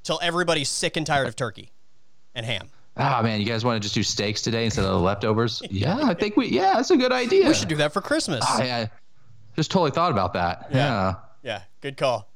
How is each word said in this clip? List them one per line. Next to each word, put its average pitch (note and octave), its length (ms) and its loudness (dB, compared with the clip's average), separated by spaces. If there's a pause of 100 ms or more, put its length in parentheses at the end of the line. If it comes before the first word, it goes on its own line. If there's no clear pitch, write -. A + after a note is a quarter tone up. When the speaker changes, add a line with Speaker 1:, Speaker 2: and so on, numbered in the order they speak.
Speaker 1:
Till D#3+ 220 -2
everybody's E3+ 460 2
sick - 280 -2
and D#3+ 80 -2
tired C#3 220 2
of A#2 80 -6
turkey G#2 360 -8 (640)
and A#2 120 -8
ham. G2+ 240 -4 (280)
Speaker 2:
Ah, C3+ 240 2
man, A2 180 2
you G#2 60 0
guys A2+ 180 0
wanna A#2 160 2
just G2+ 140 -4
do A#2 80 2
steaks G#2 400 -2
today A2+ 240 0
instead G#2+ 200 0
of F#2+ 60 2
the F#2 80 2
leftovers? G#2+ 680 0
Speaker 1:
<laughs> - 40 -12
Speaker 2:
Yeah, G#2+ 340 0
I G#3+ 120 4
think G#3 220 -2
we, B3+ 100 4
yeah, F#4+ 280 4
that's B3 140 2
a F4+ 80 6
good B3 140 4
idea. B3+ 380 4
Speaker 1:
We D#4 40 6
should A3+ 140 2
do D#3 80 -2
that D3 180 2
for G3 80 -2
Christmas. F#3+ 460 0
Speaker 2:
Ah, - 160 2
yeah. A#2+ 240 -2 (680)
Just D#3+ 140 0
totally E3+ 220 4
thought E3+ 200 2
about F#2+ 220 2
that. F2 380 -2
Speaker 1:
Yeah. C3+ 60 2
Speaker 2:
Yeah. G#2 360 2 (300)
Speaker 1:
Yeah. G#2+ 180 -6 (200)
Good - 160 -8
call. A#2+ 380 0